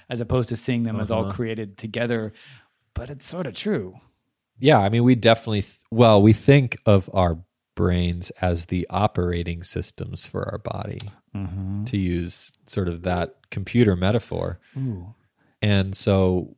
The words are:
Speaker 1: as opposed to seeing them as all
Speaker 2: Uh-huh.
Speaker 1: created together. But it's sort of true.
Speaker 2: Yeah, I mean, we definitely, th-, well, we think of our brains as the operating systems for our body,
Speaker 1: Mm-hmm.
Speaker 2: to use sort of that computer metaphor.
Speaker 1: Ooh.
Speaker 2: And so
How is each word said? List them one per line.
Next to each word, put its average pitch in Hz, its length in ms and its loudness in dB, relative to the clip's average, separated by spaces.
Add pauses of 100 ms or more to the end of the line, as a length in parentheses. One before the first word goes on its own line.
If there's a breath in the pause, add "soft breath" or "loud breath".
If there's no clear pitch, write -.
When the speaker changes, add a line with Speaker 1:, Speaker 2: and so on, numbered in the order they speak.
Speaker 1:
as 123 120 -6
opposed 117 280 -2
to 113 80 -6
seeing 120 260 -4
them 110 160 -4
as 107 120 -4
all 110 140 0
Speaker 2:
Uh-huh. 98 60 -6
Speaker 1:
created 110 460 -8
together. 113 560 -4 (600 soft breath)
But 131 160 -10
it's 143 160 -16
sort 175 220 -8
of 180 60 -10
true. 131 420 -6 (640)
Speaker 2:
Yeah, 135 200 6
I 101 100 2
mean, 117 140 2
we 127 120 6
definitely, 113 480 2
th-, - 160 -16 (100)
well, 113 320 8
we 107 120 10
think 139 520 4
of 98 280 4
our 87 260 0 (360)
brains 87 540 0 (120)
as 87 260 -2
the 90 240 -4
operating 87 720 -2
systems 87 640 -10
for 95 240 -8
our - 80 -8
body, - 400 -10 (360)
Speaker 1:
Mm-hmm. 95 500 -8
Speaker 2:
to 110 120 -4
use 87 540 -4 (160)
sort 92 220 -4
of 85 140 -8
that 90 340 -4 (120)
computer 101 460 2
metaphor. 90 640 -4 (180)
Speaker 1:
Ooh. 110 380 -10 (480)
Speaker 2:
And 98 320 0
so 92 640 0